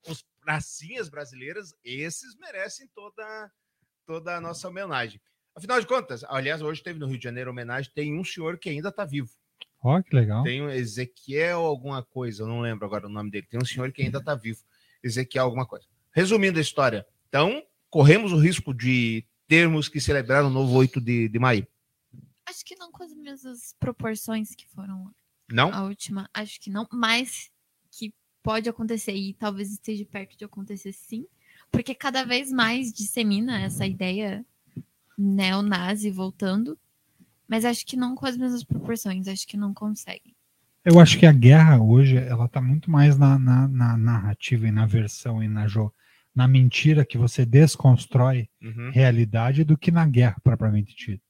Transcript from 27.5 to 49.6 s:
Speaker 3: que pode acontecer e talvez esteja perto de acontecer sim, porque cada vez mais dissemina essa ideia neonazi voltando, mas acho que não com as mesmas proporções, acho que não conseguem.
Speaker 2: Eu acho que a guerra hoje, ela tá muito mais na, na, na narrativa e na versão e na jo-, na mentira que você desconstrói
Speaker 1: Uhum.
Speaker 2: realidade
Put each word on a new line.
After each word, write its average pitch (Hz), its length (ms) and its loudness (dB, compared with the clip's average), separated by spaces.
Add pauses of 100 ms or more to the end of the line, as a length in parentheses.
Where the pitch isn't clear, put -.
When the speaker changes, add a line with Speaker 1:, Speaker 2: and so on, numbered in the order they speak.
Speaker 3:
que 214 220 -14 (300)
pode 220 260 -4
acontecer 226 460 -6
e 196 200 -8
talvez 202 360 -8
esteja 208 340 -10
perto 196 320 -16
de - 80 -20
acontecer 202 480 -14
sim, 233 340 -14 (440)
porque 240 240 -4
cada 262 300 -6
vez 247 280 -4
mais 240 400 -2
dissemina 214 680 -4
essa 190 260 -6
ideia 196 580 -6 (720)
neonazi 196 960 -2
voltando, 196 680 -4 (680)
mas 220 180 -4
acho 240 220 -4
que 254 100 -8
não 247 180 -4
com 269 120 -8
as 254 100 -4
mesmas 247 280 -4
proporções, 190 640 -6
acho 190 180 -10
que - 100 -12
não 202 180 -4
conseguem. - 600 -12 (500)
Speaker 2:
Eu 175 160 12
acho 165 180 10
que 175 80 10
a 156 60 12
guerra 139 500 10
hoje, 127 340 6
ela 123 320 -2
tá 135 140 -4
muito 147 280 -2
mais 143 280 6
na, 139 200 6
na, 127 300 4
na 120 280 0
narrativa 113 720 0
e - 20 2
na 107 160 2
versão 110 560 -2
e 110 60 -4
na 107 180 -4
jo-, 107 260 -2 (420)
na 127 120 2
mentira 131 580 4
que - 140 -6
você 120 260 0
desconstrói 127 1040 4 (140)
Speaker 1:
Uhum. 117 300 -12
Speaker 2:
realidade 123 720 4